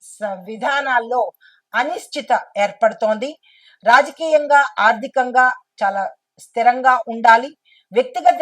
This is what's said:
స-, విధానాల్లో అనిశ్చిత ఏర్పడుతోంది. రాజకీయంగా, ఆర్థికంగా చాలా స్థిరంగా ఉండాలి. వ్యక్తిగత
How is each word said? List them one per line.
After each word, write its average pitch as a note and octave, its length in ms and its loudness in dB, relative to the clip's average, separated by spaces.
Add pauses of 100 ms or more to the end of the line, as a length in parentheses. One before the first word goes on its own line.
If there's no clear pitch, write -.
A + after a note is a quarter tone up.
స-, - 220 -16
విధానాల్లో A#3 1080 -4 (440)
అనిశ్చిత C#4 640 -4 (180)
ఏర్పడుతోంది. G#3+ 840 -2 (460)
రాజకీయంగా, C#4+ 920 2
ఆర్థికంగా B3 760 0 (300)
చాలా G3 280 -4 (280)
స్థిరంగా B3 680 0
ఉండాలి. A#3 500 2 (360)
వ్యక్తిగత E4+ 480 0